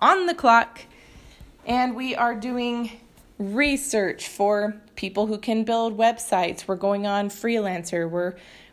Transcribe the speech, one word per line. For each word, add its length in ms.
on 260
the 100
clock, 460
and 300
we 200
are 200
doing 560
research 880
for 540
people 320
who 100
can 260
build 340
websites. 680
We're 80
going 300
on 240
Freelancer. 800
We're 260